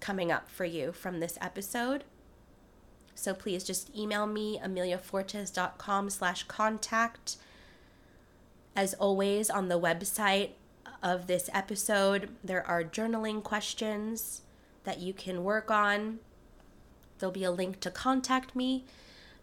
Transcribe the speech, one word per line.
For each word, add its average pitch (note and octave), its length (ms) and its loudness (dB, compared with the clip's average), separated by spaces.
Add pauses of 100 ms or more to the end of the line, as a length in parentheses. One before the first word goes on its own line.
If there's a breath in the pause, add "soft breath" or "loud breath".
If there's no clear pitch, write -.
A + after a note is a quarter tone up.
coming F#3 300 -2
up - 180 0
for - 160 -6
you E3 280 -2
from F3+ 260 -6
this E3+ 220 -4
episode. A#3+ 640 -4 (1120)
So - 180 -4
please F#3+ 300 -4
just - 340 -6
email G#3 300 0
me, G#3+ 320 -2
ameliafortes F#3+ 920 -2
dot F3+ 260 -2
com G3+ 320 0
slash F3+ 340 -2
contact. A3 920 0 (1400 soft breath)
As G3 200 2
always, G3+ 540 4
on F#3+ 200 0
the F3 100 4
website F#3+ 720 2 (500)
of F3+ 280 0
this F3+ 240 2
episode, G3 800 2 (120)
there F#3 240 -2
are E3+ 160 2
journaling A3 580 -2
questions G#3+ 1000 -4 (400 soft breath)
that - 160 -6
you F3+ 140 -4
can F#3 320 -4
work G#3+ 260 2
on. G#3 480 4 (1000)
There'll F#3 140 -2
be F#3+ 120 -4
a F3+ 80 2
link F#3 280 -2
to F3+ 100 -2
contact C4 640 2
me. B3+ 280 0 (580 loud breath)